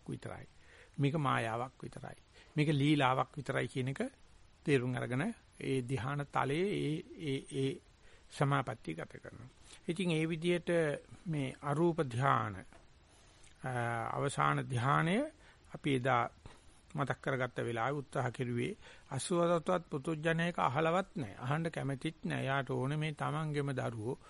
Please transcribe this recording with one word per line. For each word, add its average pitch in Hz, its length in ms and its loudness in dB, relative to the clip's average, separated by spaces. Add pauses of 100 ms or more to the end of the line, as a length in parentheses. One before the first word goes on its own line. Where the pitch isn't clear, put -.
විතරයි. 113 420 -10 (480)
මේක 139 220 2
මායාවක් 123 640 0
විතරයි. - 380 -12 (340)
මේක 151 200 2
ලීලාවක් 139 640 4
විතරයි 131 360 -2
කියන 127 200 -2
එක 139 120 -4 (600)
තේරුම් 127 340 2
අරගෙන 123 300 0 (320)
ඒ 135 260 -2
ධ්‍යාන 135 440 -2
තලයේ 139 400 0 (100)
ඒ, 147 180 0 (280)
ඒ, 139 180 -2 (120)
ඒ 135 180 0 (560)
සමාපatti 139 680 -2
ගත 160 180 -10
කරනවා. - 380 -16 (320)
ඉතින් 175 280 -2
ඒ 156 160 2
විදිහට 175 440 0 (520)
මේ 147 360 -2
අරූප 156 440 2
ධ්‍යාන, 123 520 2 (1040)
අ, 131 100 -4 (380)
අවසාන 143 560 2
ධ්‍යානය 139 520 4 (560)
අපි - 200 -2
එදා 127 300 4 (680)
මතක් 139 280 -2
කරගත්ත 127 380 -2
වෙලාවේ 120 400 -2
උත්සාහ 131 320 -4
කෙරුවේ 120 420 -2 (360)
අසුවතවත් 170 800 2
පුතුජනයක 165 720 0
අහලවත් 160 540 2
නැහැ. 104 260 -6
අහන්න 151 320 -2
කැමතිත් 139 500 -4
නැහැ. 131 260 -4
යාට 135 240 0
ඕනේ 131 260 -2
මේ 156 160 -2
තමන්ගේම 143 600 -2
දරුවෝ, 120 440 -4 (140)